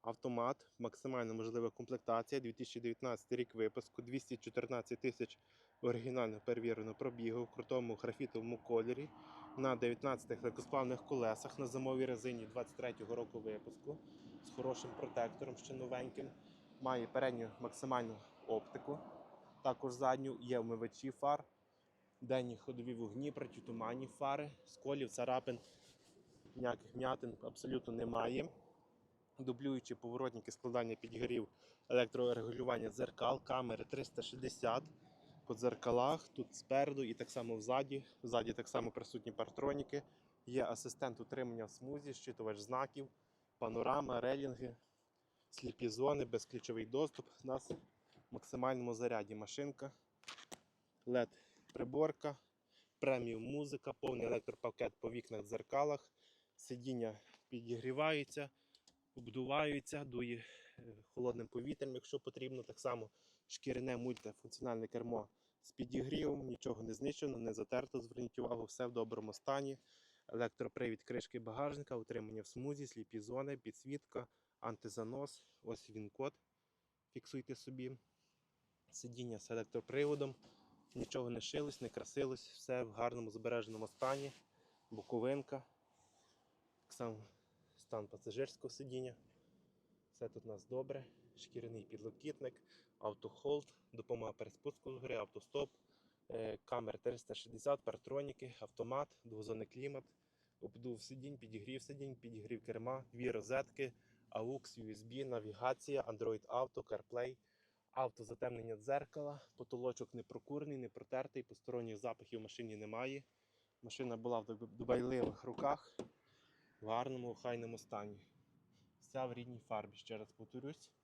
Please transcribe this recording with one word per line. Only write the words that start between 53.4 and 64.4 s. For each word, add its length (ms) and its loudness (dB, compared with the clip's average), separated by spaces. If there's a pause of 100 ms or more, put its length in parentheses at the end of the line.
музика, 500 -2
повний 340 2
електропакет 760 2
по 100 0
вікнах, 320 12
дзеркалах, 640 6 (480)
сидіння 640 0 (280)
підігріваються, 1040 0 (640)
обдуваються, 880 0
дує, 400 -2 (340)
е, 40 -16 (320)
холодним 320 2
повітрям, 480 -4
якщо 260 -4
потрібно. 420 -6
Так 160 -14
само 320 -2 (360)
шкіряне 500 -2
мультифункціональне 880 -2